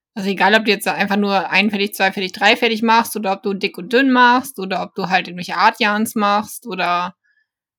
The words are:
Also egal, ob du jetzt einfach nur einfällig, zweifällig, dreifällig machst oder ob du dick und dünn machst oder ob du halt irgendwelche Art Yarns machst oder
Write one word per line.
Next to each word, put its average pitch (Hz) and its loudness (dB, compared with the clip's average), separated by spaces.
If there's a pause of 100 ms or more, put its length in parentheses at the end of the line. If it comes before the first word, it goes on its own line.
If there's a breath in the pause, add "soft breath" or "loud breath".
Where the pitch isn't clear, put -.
(140)
Also 196 -4
egal, 190 4
ob 220 2
du 214 2
jetzt 196 -2
einfach 196 -2
nur 196 0
einfällig, 202 0
zweifällig, 190 -2
dreifällig 226 0
machst 226 2
oder 214 -2
ob 196 -6
du 202 -2
dick 190 -4
und 175 -10
dünn 262 4
machst 254 4
oder 190 -4
ob - -10
du 190 -4
halt 180 0
irgendwelche 180 -10
Art 196 4
Yarns 214 0
machst 208 -2
oder 180 -2 (640)